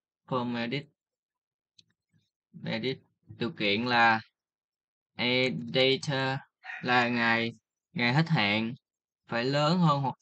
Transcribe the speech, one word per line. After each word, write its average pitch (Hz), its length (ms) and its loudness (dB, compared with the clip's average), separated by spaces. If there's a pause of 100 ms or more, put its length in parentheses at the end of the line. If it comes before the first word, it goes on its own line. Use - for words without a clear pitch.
(280)
from 123 180 -2
Medit, 120 400 -6 (1700)
Medit, 113 440 -6 (300)
điều 110 240 -6
kiện 107 340 -2
là 117 340 4 (960)
a 123 280 0 (300)
data 131 640 0 (440)
là 123 260 2
ngày, 117 460 0 (400)
ngày 120 200 0
hết 165 160 2
hạn 110 440 2 (540)
phải 117 180 -2
lớn 151 340 2
hơn 151 220 4
hoặc 127 200 -2